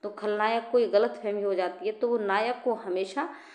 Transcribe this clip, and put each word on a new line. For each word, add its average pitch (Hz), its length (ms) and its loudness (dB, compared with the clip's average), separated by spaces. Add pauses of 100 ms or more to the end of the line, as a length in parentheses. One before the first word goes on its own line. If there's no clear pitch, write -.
तो 208 80 -6
खलनायक 214 600 0
को 247 60 6
ये 233 80 4
गलतफहमी 208 560 2
हो 196 120 2
जाती 180 320 -2
है, 214 60 -2
तो 226 160 -2
वो 240 100 2
नायक 214 460 0
को 240 100 2
हमेशा 196 600 -4 (200)